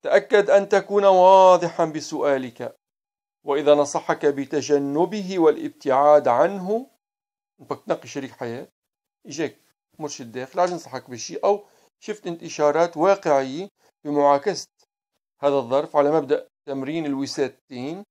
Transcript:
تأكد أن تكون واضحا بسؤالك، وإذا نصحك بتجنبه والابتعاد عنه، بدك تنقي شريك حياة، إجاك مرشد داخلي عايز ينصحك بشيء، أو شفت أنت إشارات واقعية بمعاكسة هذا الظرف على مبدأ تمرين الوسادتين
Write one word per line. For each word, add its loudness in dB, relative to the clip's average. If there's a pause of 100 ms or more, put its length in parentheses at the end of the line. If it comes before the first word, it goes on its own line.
تأكد 2
أن 4
تكون 0
واضحا 6
بسؤالك، -6 (680)
وإذا 4
نصحك -2
بتجنبه -2
والابتعاد 2
عنه، -2 (720)
بدك -12
تنقي -6
شريك -12
حياة، -12 (580)
إجاك -8 (400)
مرشد -14
داخلي -8
عايز 0
ينصحك -14
بشيء، -12
أو -8 (340)
شفت -14
أنت -14
إشارات -2
واقعية -2 (360)
بمعاكسة 0 (760)
هذا 0
الظرف -2
على 2
مبدأ -2 (200)
تمرين -8
الوسادتين -8